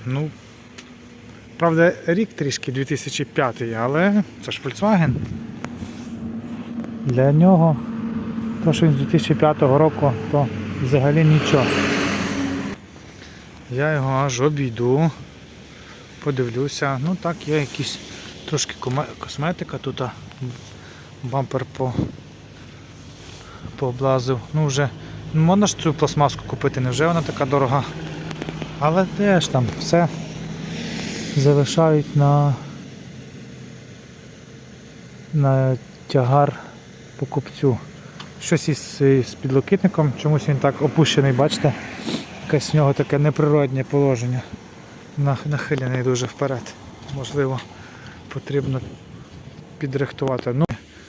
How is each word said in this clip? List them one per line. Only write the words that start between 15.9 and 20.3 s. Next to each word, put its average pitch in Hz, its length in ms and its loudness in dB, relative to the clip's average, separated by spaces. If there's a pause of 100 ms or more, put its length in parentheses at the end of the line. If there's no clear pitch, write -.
подивлюся. 131 840 -2
Ну 180 160 -2
так, 170 260 -6
є 151 120 0
якісь - 400 -6 (500)
трошки - 300 -4
коме-, 139 260 -2 (140)
косметика 156 580 -6
тут, 131 240 -6
а, 123 100 -4 (1120)